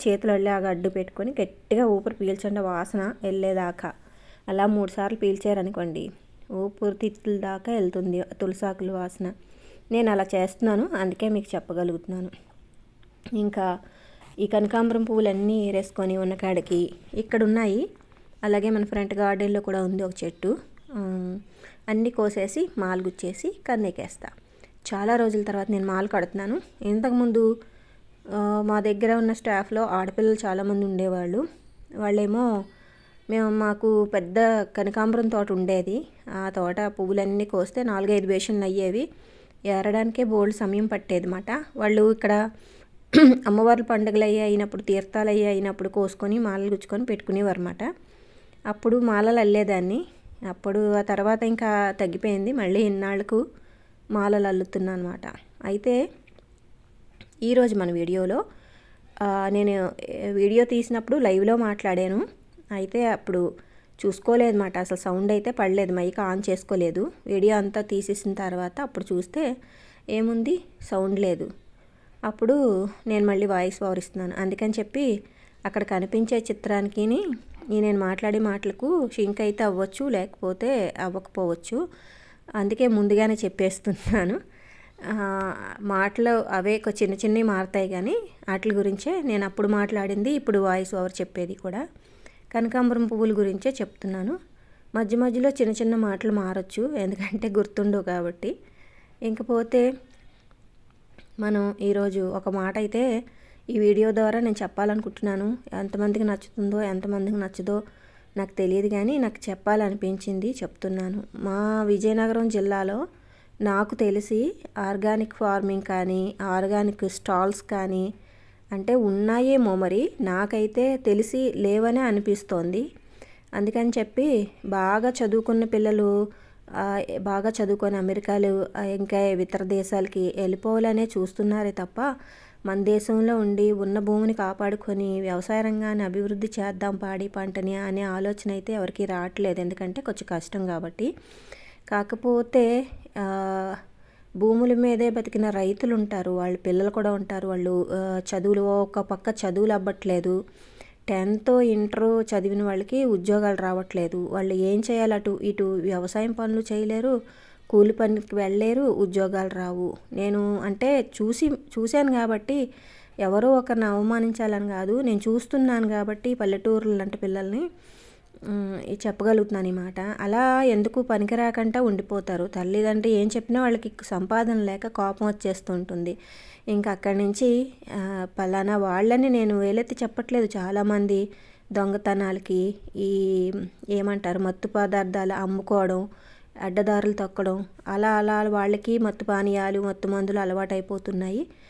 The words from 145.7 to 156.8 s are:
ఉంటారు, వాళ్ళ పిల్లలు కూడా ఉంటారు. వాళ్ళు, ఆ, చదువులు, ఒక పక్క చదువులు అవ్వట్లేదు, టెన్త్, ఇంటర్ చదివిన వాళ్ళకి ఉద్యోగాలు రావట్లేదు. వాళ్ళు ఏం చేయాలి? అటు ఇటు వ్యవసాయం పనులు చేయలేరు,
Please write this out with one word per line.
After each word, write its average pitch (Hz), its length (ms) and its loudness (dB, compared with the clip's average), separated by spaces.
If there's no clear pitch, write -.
ఉంటారు, 208 360 -2
వాళ్ళ 180 260 0
పిల్లలు 185 340 0
కూడా 208 220 0
ఉంటారు. 196 360 -4
వాళ్ళు, 180 420 0
ఆ, 190 300 -2
చదువులు, 196 400 0
ఒక 202 400 0
పక్క 196 280 -4
చదువులు 208 440 0
అవ్వట్లేదు, 185 720 0
టెన్త్, 208 420 0
ఇంటర్ 226 760 4
చదివిన 202 380 0
వాళ్ళకి 202 420 0
ఉద్యోగాలు 208 520 2
రావట్లేదు. 185 760 -2
వాళ్ళు 190 240 0
ఏం 190 360 2
చేయాలి? 226 240 2
అటు 202 280 -2
ఇటు 202 220 0
వ్యవసాయం 190 680 -2
పనులు 220 300 -2
చేయలేరు, 220 480 0